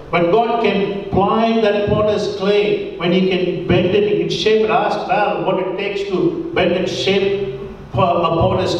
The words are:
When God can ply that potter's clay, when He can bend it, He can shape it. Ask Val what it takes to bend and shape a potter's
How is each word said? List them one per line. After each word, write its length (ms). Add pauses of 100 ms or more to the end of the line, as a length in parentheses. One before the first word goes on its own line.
When 220
God 320
can 460
ply 500
that 300
potter's 480
clay, 600
when 140
He 160
can 400
bend 200
it, 260
He 60
can 100
shape 340
it. 60
Ask 380
Val 360
what 160
it 180
takes 320
to 440
bend 200
and 140
shape 720 (340)
a 20
potter's 840